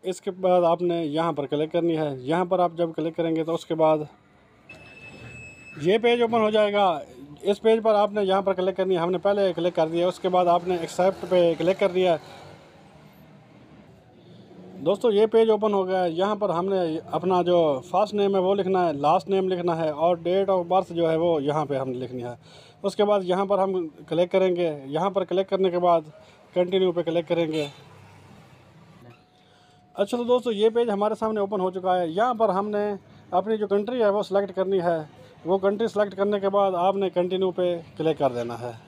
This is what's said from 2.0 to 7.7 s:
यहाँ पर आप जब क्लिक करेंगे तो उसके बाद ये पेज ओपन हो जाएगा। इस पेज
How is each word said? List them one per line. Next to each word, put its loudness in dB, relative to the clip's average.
यहाँ 0
पर 0
आप 0
जब -2
क्लिक -4
करेंगे -2
तो -4
उसके -6
बाद 2
ये 2
पेज 2
ओपन 2
हो 2
जाएगा। 2
इस 0
पेज 2